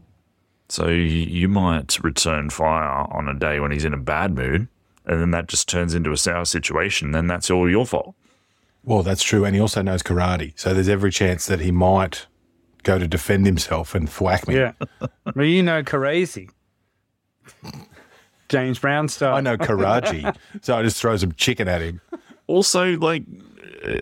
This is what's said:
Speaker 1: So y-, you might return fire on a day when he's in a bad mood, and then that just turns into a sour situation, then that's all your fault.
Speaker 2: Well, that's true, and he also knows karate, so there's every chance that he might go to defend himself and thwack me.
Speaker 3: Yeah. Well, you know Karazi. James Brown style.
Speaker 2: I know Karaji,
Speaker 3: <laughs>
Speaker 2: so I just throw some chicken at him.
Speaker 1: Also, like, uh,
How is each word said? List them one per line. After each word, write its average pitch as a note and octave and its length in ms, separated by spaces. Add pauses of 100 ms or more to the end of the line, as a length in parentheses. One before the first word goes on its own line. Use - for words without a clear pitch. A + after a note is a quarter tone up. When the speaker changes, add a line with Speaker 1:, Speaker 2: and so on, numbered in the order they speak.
(680)
Speaker 1:
So E2 180
y-, E2+ 60
you E2+ 560
might F2 540
return D2+ 480
fire D#2+ 380 (240)
on D2 160
a C#2 60
day D2 260
when C#2+ 120
he's D2 120
in D2+ 100
a C#2+ 40
bad D2+ 360
mood, C2+ 340 (380)
and E2 140
then E2+ 100
that E2 180
just - 200
turns F2 260
into E2 180
a D2 40
sour F2 280
situation, E2 680
then E2 160
that's F2 220
all F2+ 200
your A2+ 160
fault. - 280 (680)
Speaker 2:
Well, G#2 180
that's F#2 200
true, G#2 220
and G2 100
he G2 60
also G#2+ 220
knows F#2+ 200
karate, F2 560
so F#2 160
there's F#2+ 140
every G2+ 220
chance F2+ 360
that F#2 140
he E2 120
might F#2 540 (580)
go F#2+ 160
to F2 80
defend F#2+ 380
himself E2+ 500
and D#2+ 120
thwack F2+ 380
me. - 100
Speaker 3:
Yeah. C3 160 (640)
Well, C#3 100
you E3+ 180
know E3 200
Karazi. C#3 680 (2000)
James B2+ 300
Brown D3 300
style. C3+ 260
Speaker 2:
I C#3 60
know B2+ 160
Karaji, G2 800 (120)
Speaker 3:
<laughs> - 140
Speaker 2:
so B2 140
I A2+ 60
just A2+ 180
throw A2+ 160
some F2+ 160
chicken - 340
at F2+ 140
him. E2+ 200 (460)
Speaker 1:
Also, F3+ 500
like, D#3 280 (600)
uh, - 60 (120)